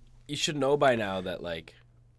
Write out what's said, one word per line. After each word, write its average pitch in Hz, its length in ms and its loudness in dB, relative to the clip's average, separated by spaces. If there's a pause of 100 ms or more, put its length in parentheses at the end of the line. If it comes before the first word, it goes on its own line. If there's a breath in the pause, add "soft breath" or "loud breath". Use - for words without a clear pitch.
(280)
you 147 80 -6
should 147 220 -2
know 139 200 2
by 135 180 6
now 98 260 -2
that, 90 220 -6
like, 82 320 -8 (440)